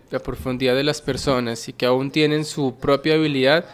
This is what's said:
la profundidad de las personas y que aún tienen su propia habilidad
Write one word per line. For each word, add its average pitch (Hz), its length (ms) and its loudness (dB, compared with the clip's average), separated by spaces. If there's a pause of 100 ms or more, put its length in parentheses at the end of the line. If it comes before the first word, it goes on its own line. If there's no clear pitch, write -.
la 131 100 -4
profundidad 127 560 -2
de 135 80 0
las 147 160 -2
personas 123 720 -2
y 127 40 -12
que - 120 -4
aún 131 240 2
tienen 151 340 2
su 139 360 -4
propia 139 340 2
habilidad 151 600 2